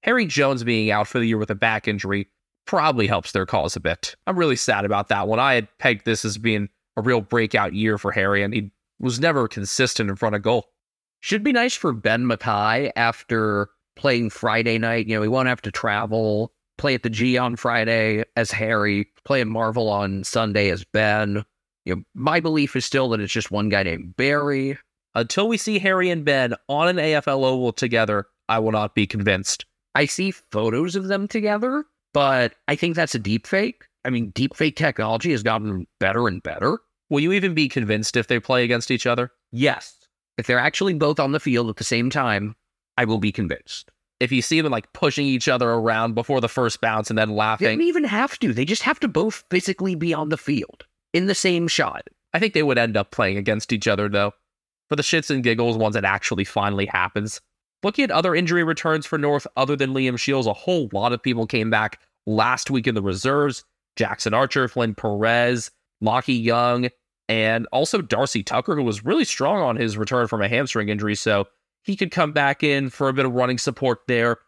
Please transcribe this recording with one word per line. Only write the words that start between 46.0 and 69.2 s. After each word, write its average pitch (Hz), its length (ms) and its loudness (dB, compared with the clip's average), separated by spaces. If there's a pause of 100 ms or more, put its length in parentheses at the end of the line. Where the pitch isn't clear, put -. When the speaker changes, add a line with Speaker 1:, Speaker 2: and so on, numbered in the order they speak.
Speaker 1:
before 123 260 0
the 117 80 0
first 120 320 -2
bounce 110 300 -2
and 110 80 0
then 107 120 2
laughing. 110 360 0
Speaker 2:
They - 80 2
don't 320 80 0
even 339 220 2
have 220 340 -2
to. 170 140 0
They 120 120 0
just 190 200 -2
have 311 160 0
to 277 80 0
both 196 420 -2
physically 185 460 -2
be 165 180 0
on 151 140 -4
the 156 100 -2
field - 480 -4 (260)
in 180 140 2
the 196 80 2
same 175 320 2
shot. - 420 -2 (240)
Speaker 1:
I 165 60 0
think 202 160 0
they 156 80 4
would 135 160 4
end 113 180 2
up 101 140 0
playing 101 280 0
against 107 340 -2
each 107 160 0
other, 104 200 2
though. 101 240 0 (560)
For 151 80 0
the 147 60 -2
shits 160 280 0
and 135 120 0
giggles, 117 340 2
once 110 200 2
it 101 80 -2
actually 98 400 0
finally 101 420 -2
happens. 101 540 -2 (420)
Looking - 220 0
at 220 60 -2
other 165 240 0
injury 175 280 0
returns 160 440 -2
for 160 120 -4
North 143 280 0 (100)
other 135 180 0
than 135 200 -2
Liam 131 240 0
Shields, 135 280 0
a 107 60 0
whole 156 400 -2
lot 117 200 0
of 120 100 -4
people 117 240 0
came 110 240 0
back 107 280 0 (280)
last 110 440 0
week 127 160 0
in 120 80 2
the 104 80 0
reserves. 131 640 0 (320)
Jackson 110 380 -2
Archer, 131 340 2
Flynn 113 260 0
Perez, 113 760 0 (340)
Lachie 120 380 2
Young, 120 460 2 (400)
and 110 440 2
also 160 300 2
Darcy 117 400 0
Tucker, 123 320 -2
who 147 80 0
was 107 220 -2
really 226 200 2